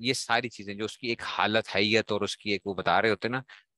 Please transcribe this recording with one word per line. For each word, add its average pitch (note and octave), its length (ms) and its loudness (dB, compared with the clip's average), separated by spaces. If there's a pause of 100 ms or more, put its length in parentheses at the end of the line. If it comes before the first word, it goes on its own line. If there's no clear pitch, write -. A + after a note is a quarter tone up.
ये B2+ 120 0
सारी A#2+ 360 0
चीजें G2+ 280 -12
जो G#2+ 80 -4
उसकी A#2 260 -6
एक A#2 120 -4
हालत, G#2+ 440 2
हैयत G#2+ 440 2
और G2+ 120 0
उसकी - 280 -6
एक G2 140 -2
वो G2 100 -4
बता F2+ 240 2
रहे A2 100 4
होते G#2+ 180 0
हैं A2+ 40 -2
ना, B2+ 120 -4 (340)